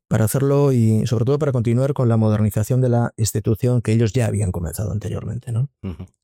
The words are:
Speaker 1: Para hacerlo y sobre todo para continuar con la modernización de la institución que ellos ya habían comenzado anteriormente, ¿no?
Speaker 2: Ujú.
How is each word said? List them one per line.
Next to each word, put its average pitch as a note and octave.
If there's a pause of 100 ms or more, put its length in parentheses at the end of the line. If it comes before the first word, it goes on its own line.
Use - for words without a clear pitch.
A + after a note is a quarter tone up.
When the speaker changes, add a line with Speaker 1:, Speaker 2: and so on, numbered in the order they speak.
Speaker 1:
Para A2+
hacerlo C#3
y A2
sobre A2+
todo C#3
para D3
continuar B2
con B2
la A2+
modernización G#2+
de B2+
la A#2+
institución A#2
que G#2+
ellos A2+
ya A#2+
habían G#2
comenzado F2
anteriormente, A2+
¿no? B2+ (140)
Speaker 2:
Ujú. F#2 (180)